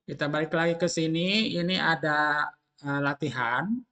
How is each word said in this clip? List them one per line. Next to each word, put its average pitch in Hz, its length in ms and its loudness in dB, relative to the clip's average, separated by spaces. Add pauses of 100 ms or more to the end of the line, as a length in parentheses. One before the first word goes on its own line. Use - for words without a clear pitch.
Kita 143 260 -6
balik 151 240 -2
lagi 170 240 2
ke 175 160 0
sini, 170 640 0
ini 175 240 0
ada, 151 720 2 (320)
eh, 143 160 -2
latihan, 139 720 0 (200)